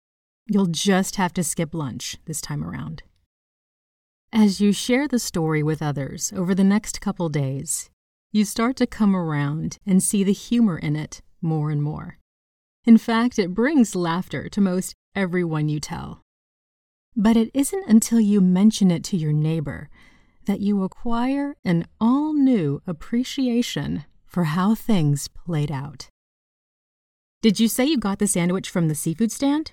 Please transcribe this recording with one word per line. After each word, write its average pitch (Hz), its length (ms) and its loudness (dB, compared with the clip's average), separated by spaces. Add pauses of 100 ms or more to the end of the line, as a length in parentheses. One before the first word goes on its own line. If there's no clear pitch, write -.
(480)
You'll 196 200 2
just 185 500 0
have 180 160 -2
to 180 100 -2
skip 156 300 -4
lunch 147 500 -8
this 156 160 -10
time 151 240 -8
around. 160 400 -10 (1300)
As 208 260 4
you 202 140 2
share 262 340 0
the 254 120 -2
story 156 440 -2
with 151 180 -2
others 147 540 -6
over 185 180 -2
the 190 100 2
next 202 360 2
couple 185 300 -4
days, 143 600 -4 (420)
you 214 120 2
start 226 340 -2
to 240 100 0
come 202 280 2
around 160 720 -4
and 190 180 4
see 196 220 0
the 202 80 2
humor 220 440 0
in 151 200 -4
it 151 240 -10 (200)
more 156 300 -2
and 147 100 -2
more. 151 360 -8 (640)
In 226 140 10
fact, 233 420 0
it 180 140 -2
brings 247 420 2
laughter 170 540 -4
to - 100 -4
most 185 340 0 (220)
everyone 170 540 0
you 151 100 -2
tell. - 420 -10 (920)
But 220 220 4
it 226 160 2
isn't 381 340 -2
until 226 320 6
you 208 220 4
mention 185 500 4
it 170 140 -2
to - 100 -4
your 156 160 -2
neighbor 151 580 -2 (580)
that 196 120 -2
you 202 240 0
acquire 254 800 -2
an 170 220 0 (160)
all-new 262 840 2
appreciation 233 1160 -4 (220)
for - 200 -2
how 185 300 2
things 151 540 0
played 147 420 -6
out. 143 380 -10 (1300)
"Did 220 200 2
you 226 80 2
say 247 160 0
you 311 120 0
got 196 220 -4
the 208 80 0
sandwich 180 420 -2
from 170 200 0
the 151 60 -2
seafood 165 360 -2
stand?" 285 420 -2